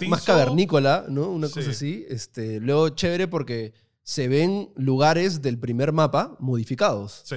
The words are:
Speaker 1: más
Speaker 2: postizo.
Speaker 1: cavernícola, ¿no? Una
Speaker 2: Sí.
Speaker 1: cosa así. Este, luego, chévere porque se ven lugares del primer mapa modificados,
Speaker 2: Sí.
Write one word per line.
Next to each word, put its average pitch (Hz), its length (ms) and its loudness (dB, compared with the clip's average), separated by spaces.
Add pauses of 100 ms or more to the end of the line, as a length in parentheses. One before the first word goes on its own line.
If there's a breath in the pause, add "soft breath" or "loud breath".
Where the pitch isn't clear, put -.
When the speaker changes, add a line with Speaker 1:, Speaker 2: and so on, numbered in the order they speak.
Speaker 1:
más 185 80 -2
Speaker 2:
postizo. - 160 0
Speaker 1:
cavernícola, 151 840 4
¿no? 143 200 -2
Una 160 180 -4
Speaker 2:
Sí. 139 60 -10
Speaker 1:
cosa 139 160 -6
así. 143 400 -6
Este, 110 500 -8
luego, 143 300 2
chévere 175 380 0
porque 120 460 -6 (280)
se - 260 -4
ven 180 480 2
lugares 151 680 2
del 127 160 -2
primer 123 320 0
mapa 156 480 2
modificados, 123 880 -2
Speaker 2:
Sí. 139 120 -10